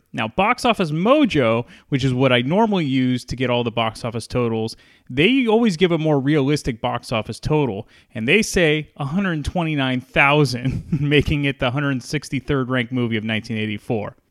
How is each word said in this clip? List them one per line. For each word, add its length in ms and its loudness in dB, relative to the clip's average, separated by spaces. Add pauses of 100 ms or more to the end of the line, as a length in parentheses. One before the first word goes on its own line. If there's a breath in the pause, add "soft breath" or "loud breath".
(120)
Now, 160 -4
Box 360 0
Office 280 0
Mojo, 760 2 (220 loud breath)
which 160 0
is 100 2
what 180 2
I 80 4
normally 440 2
use 400 0
to 100 -8
get 160 -2
all 140 0
the 80 -2
box 320 -4
office 240 -6
totals, 480 -2 (340 soft breath)
they 380 2
always 280 2
give 140 4
a 80 2
more 220 2
realistic 600 0
box 300 -4
office 300 -4
total, 480 -2 (260 soft breath)
and 140 -4
they 140 4
say 540 0
a 100 -6
hundred 380 -2
twenty-nine 560 -2
thousand, 920 2
<laughs> 80 -2
making 440 2
it 140 -2
the 140 0
hundred 280 -2
sixty-third 680 -4
ranked 220 -2
movie 240 0
of 80 -4
nineteen 340 -4
eighty-four. 560 -4 (160)